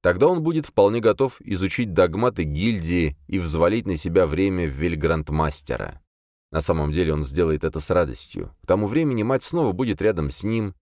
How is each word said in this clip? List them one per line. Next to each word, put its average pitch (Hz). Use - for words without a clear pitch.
Тогда 92
он 175
будет 160
вполне 107
готов 113
изучить 95
догматы 92
гильдии 82
и 98
взвалить 87
на 90
себя 87
время 90
Вельграндмастера. 76
На 80
самом 78
деле 78
он 76
сделает 76
это 80
с -
радостью. 65
К -
тому 104
времени 131
мать 131
снова 156
будет 104
рядом 82
с -
ним, 107